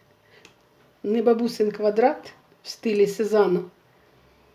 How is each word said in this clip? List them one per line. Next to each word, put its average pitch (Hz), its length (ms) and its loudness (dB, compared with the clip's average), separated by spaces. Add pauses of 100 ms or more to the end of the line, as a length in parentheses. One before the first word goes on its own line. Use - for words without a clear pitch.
(1040)
не 220 200 -2
бабусин 226 480 0
квадрат 214 640 0 (300)
в - 60 -20
стилі 208 380 0
Сезану 196 580 0 (880)